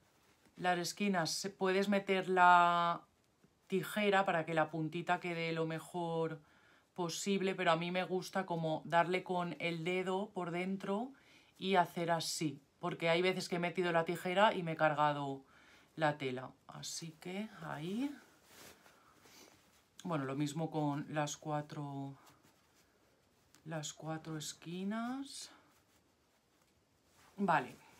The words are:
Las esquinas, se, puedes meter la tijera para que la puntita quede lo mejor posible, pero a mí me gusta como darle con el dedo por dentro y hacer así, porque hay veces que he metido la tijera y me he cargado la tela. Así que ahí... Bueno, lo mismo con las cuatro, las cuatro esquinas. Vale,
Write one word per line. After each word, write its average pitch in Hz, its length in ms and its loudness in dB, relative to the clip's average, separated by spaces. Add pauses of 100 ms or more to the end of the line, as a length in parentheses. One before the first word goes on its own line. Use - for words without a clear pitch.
(580)
Las 180 220 2
esquinas, 175 520 0
se, - 180 -4
puedes 190 380 2
meter 196 420 2
la 175 720 8 (640)
tijera 196 580 2
para 170 200 2
que 165 80 -4
la 156 180 2
puntita 165 480 -2
quede 165 340 -4
lo 165 120 0
mejor 165 760 -4 (540)
posible, 185 600 0
pero 180 160 4
a 160 60 6
mí 175 140 -2
me 180 120 0
gusta 185 420 -4
como 165 400 -2
darle 170 380 2
con 175 360 -2
el 170 240 -4
dedo 185 500 -2
por 175 180 -6
dentro 196 640 -4 (440)
y 190 180 0
hacer 170 360 2
así, 156 500 -2 (180)
porque 165 300 -2
hay 170 120 4
veces 185 260 0
que 190 80 -4
he 175 40 0
metido 175 340 0
la 165 100 4
tijera 180 500 2
y 185 100 -4
me 165 100 -2
he - 20 -6
cargado 147 680 0 (500)
la 151 220 2
tela. 127 340 -6 (160)
Así - 440 -12 (100)
que 196 280 -6 (140)
ahí... 180 500 -4 (1900)
Bueno, 156 220 -4
lo 135 100 -4
mismo 156 340 -2
con 147 440 -2
las 147 240 -4
cuatro, 143 800 -8 (1500)
las 156 280 -8
cuatro 160 440 -8
esquinas. 220 1120 -6 (1900)
Vale, 156 380 4 (240)